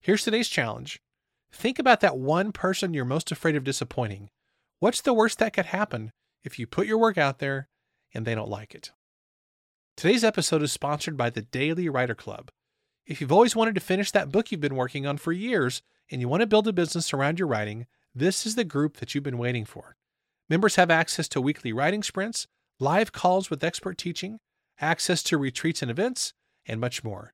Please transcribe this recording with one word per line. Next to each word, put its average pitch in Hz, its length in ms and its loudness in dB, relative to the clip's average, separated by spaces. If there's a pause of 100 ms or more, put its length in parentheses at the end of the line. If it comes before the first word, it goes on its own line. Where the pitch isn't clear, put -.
Here's 202 240 2
today's 226 240 0
challenge. 120 520 -4 (520)
Think - 260 -2
about 254 220 6
that 143 180 2
one 160 320 2
person 185 420 0
you're 139 120 0
most 139 260 -2
afraid 160 240 0
of 143 80 0
disappointing. 113 680 -4 (500)
What's 220 200 2
the 254 140 2
worst 220 240 4
that 220 140 2
could 185 140 -2
happen 117 440 -4 (320)
if - 160 -14
you 117 80 -6
put 202 220 -2
your 220 100 0
work 226 200 2
out 139 200 0
there 139 300 -4 (440)
and 117 140 -6
they 117 80 -2
don't 110 140 -6
like 104 260 -10
it? - 160 -18 (1040)
Today's 220 280 4
episode 185 360 2
is 147 120 0
sponsored 147 440 -4
by 120 140 0
the 117 120 -8
Daily 156 460 -2
Writer 127 280 0
Club. - 340 -14 (560)
If - 140 -8
you've 135 100 -2
always 214 240 6
wanted 226 220 0
to - 40 0
finish 190 300 -2
that 143 220 0
book 220 180 0
you've 180 100 -6
been 143 140 -2
working 131 320 -2
on 143 120 -2
for - 120 -4
years 180 520 0 (280)
and 131 100 -6
you 123 80 -2
want 156 120 2
to 233 80 2
build 214 180 6
a 220 60 0
business 170 420 0
around 143 240 0
your 185 80 0
writing, 107 400 -2 (260)
this 160 320 0
is 220 120 -2
the 240 80 0
group 147 320 -2
that - 180 -10
you've 143 80 -2
been 135 160 -6
waiting 120 260 -2
for. - 300 -20 (540)
Members 190 260 4
have 180 160 6
access 165 380 2
to - 120 -2
weekly 131 320 -2
writing 160 300 0
sprints, - 460 -6 (320)
live 170 320 2
calls 185 380 2
with 151 120 -4
expert 175 360 -4
teaching, 185 420 -8 (400)
access 165 420 0
to - 160 2
retreats 139 420 -2
and 123 120 -4
events, 220 400 -2 (360)
and 110 120 -4
much 120 240 -4
more. 95 280 -10